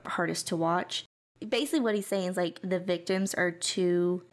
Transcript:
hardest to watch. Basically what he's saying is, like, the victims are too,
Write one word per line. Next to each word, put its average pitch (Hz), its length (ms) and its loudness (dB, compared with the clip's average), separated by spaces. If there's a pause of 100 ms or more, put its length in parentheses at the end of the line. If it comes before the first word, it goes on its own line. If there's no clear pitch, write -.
hardest 170 400 -2
to 180 80 -2
watch. 165 480 0 (440)
Basically 277 340 0
what 226 120 2
he's 202 140 -2
saying 190 220 0
is, 185 80 -4
like, 175 260 -2
the 185 160 0
victims 185 560 0
are 180 160 2
too, 175 800 2